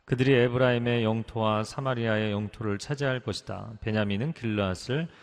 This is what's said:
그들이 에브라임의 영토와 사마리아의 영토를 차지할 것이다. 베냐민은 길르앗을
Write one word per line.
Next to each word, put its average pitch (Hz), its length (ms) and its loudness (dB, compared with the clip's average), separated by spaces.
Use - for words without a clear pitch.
그들이 127 280 4
에브라임의 120 720 4
영토와 110 600 0
사마리아의 113 680 -2
영토를 104 460 -4
차지할 135 440 -2
것이다. 101 600 -8
베냐민은 107 520 0
길르앗을 107 760 -2